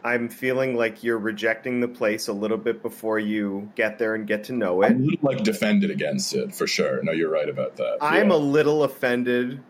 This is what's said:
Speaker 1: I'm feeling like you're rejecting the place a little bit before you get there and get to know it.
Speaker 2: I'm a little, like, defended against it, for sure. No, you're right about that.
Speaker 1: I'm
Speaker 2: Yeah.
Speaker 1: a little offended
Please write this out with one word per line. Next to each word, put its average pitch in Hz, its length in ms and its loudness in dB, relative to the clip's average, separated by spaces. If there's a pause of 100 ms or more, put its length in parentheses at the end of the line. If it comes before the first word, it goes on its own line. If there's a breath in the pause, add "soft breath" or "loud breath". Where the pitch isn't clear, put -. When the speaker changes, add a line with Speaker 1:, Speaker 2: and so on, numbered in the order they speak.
Speaker 1:
I'm 117 260 0
feeling 131 480 -2
like 113 280 -2
you're 117 140 2
rejecting 113 600 -2
the 120 80 0
place 110 380 -2
a 113 60 -4
little 104 260 -2
bit 107 240 -2
before 110 360 -2
you 104 580 -2
get 110 220 0
there 110 160 0
and 110 120 -6
get 104 180 -2
to - 80 -10
know 95 300 2
it. 104 40 6
Speaker 2:
I'm 123 100 6
a 131 80 2
little, 160 180 0
like, 123 220 0
defended 104 460 2
against - 440 -4
it, 65 200 -2
for 80 120 -2
sure. 67 360 0
No, 78 100 -2
you're 80 180 0
right 76 180 0
about 67 280 -4
that. 117 240 -4
Speaker 1:
I'm 175 300 4
Speaker 2:
Yeah. 175 60 6
Speaker 1:
a - 20 6
little 147 440 4
offended 123 880 0